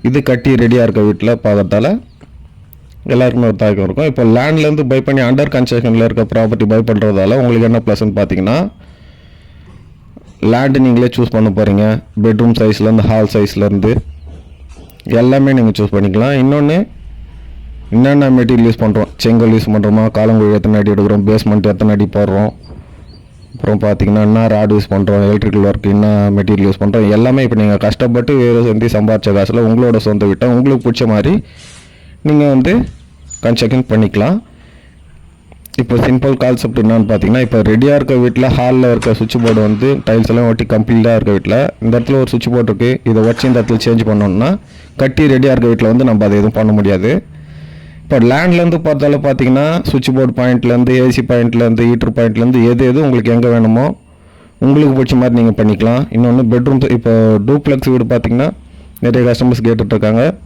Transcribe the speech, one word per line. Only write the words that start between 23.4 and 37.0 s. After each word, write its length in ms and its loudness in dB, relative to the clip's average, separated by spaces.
அப்புறம் 280 -4
பார்த்தீங்கன்னா 460 0
என்ன 260 2
ராடு 220 0
யூஸ் 160 -2
பண்றோம், 340 0
எலக்ட்ரிக்கல் 420 0
ஒர்க் 240 -4
என்ன 140 2
மெட்டீரியல் 320 0
யூஸ் 140 -4
பண்றோம், 340 0
எல்லாமே 300 2
இப்போ 140 -2
நீங்க 240 2
கஷ்டப்பட்டு 560 -2
வேறு 280 2
செஞ்சு 260 0
சம்பாதிச்ச 420 0
காசுல 320 0
உங்களோட 280 2
சொந்த 240 0
வீட்டை 240 -2
உங்களுக்கு 320 0
பிடிச்ச 260 -2
மாதிரி 220 0
நீங்க 160 2
வந்து 180 0
கன்ஸ்ட்ரக்ஷன் 460 -2
பண்ணிக்கலாம். 460 0
இப்போ 140 -2
சிம்பிள் 280 0
கான்செப்ட் 380 -2
என்னன்னு 280 2